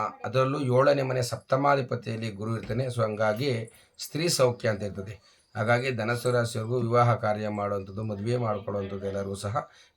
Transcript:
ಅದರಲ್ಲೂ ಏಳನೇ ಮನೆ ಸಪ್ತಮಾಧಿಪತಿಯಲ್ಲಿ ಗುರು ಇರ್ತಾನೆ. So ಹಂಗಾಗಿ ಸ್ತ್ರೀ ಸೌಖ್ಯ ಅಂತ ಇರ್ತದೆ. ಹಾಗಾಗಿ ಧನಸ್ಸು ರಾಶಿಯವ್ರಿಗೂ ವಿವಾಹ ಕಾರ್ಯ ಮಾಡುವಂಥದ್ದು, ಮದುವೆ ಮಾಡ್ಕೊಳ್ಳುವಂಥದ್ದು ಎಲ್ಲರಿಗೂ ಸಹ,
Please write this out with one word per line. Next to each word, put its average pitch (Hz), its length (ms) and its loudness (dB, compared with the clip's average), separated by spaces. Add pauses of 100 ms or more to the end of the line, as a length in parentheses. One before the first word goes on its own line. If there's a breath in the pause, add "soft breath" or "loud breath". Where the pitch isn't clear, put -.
(260)
ಅದರಲ್ಲೂ 131 340 2
ಏಳನೇ 139 420 6
ಮನೆ 127 200 0
ಸಪ್ತಮಾಧಿಪತಿಯಲ್ಲಿ 120 1120 0
ಗುರು 110 260 -4
ಇರ್ತಾನೆ. 113 300 -2
So 117 140 -2
ಹಂಗಾಗಿ 110 500 2 (460 soft breath)
ಸ್ತ್ರೀ 160 300 -4
ಸೌಖ್ಯ 120 420 2
ಅಂತ 101 140 -2
ಇರ್ತದೆ. 101 540 -10 (180)
ಹಾಗಾಗಿ 120 360 2
ಧನಸ್ಸು 117 400 -2
ರಾಶಿಯವ್ರಿಗೂ 117 480 0
ವಿವಾಹ 120 360 4
ಕಾರ್ಯ 107 340 -2
ಮಾಡುವಂಥದ್ದು, 101 540 -4
ಮದುವೆ 107 340 -2
ಮಾಡ್ಕೊಳ್ಳುವಂಥದ್ದು 101 680 -4
ಎಲ್ಲರಿಗೂ 98 280 -4
ಸಹ, 104 340 -4 (280 soft breath)